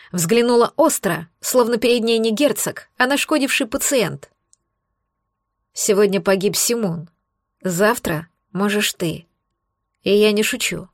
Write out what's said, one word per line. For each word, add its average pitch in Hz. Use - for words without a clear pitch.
Взглянула 233
остро, 175
словно 240
перед 233
ней 226
не 226
герцог, -
а 254
нашкодивший 277
пациент. 214
«Сегодня 196
погиб 196
Симон. 185
Завтра 185
можешь 202
ты. -
И 196
я 214
не 208
шучу. 190